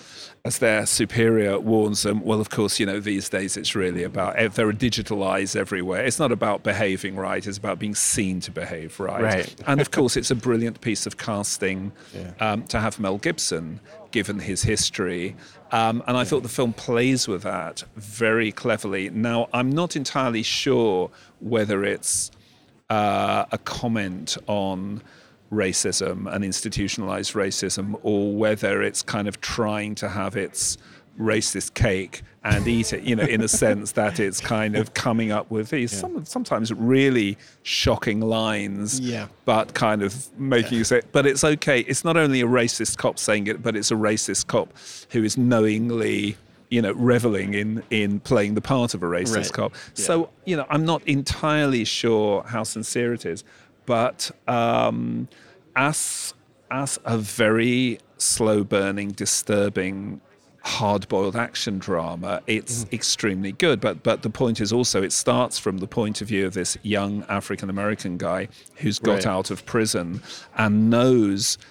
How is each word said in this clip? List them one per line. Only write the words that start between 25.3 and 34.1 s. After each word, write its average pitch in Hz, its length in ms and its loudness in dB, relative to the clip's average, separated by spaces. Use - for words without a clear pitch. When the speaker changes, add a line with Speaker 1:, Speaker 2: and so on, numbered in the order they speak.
Speaker 1:
racism 95 800 -2
and 98 120 -2
institutionalized 98 880 -4
racism, 98 680 -2
or 101 320 2
whether 104 480 2
it's 104 180 -2
kind 104 260 -2
of 101 140 -6
trying 107 540 -2
to 101 140 -6
have 98 260 -4
its - 420 -4
racist 110 560 0
cake 95 480 0
and 104 240 2
eat 117 240 2
it, 95 120 -4
you 120 120 2
know, 107 80 2
in 117 160 2
a 113 80 2
sense 104 440 2
that 104 280 0